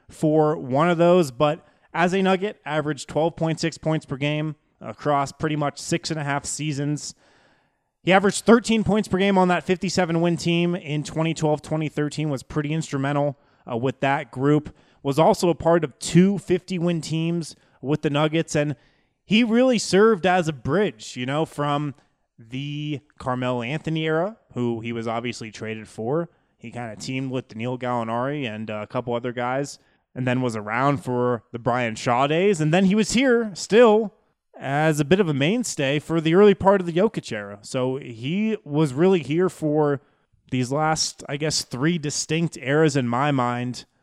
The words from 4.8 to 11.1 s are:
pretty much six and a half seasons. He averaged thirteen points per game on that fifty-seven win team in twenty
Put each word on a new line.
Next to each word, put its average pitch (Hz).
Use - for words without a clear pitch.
pretty 156
much 147
six -
and 156
a 147
half 143
seasons. 147
He 170
averaged 190
thirteen 226
points 208
per 190
game 196
on 185
that 175
fifty-seven 170
win 170
team 175
in 151
twenty 160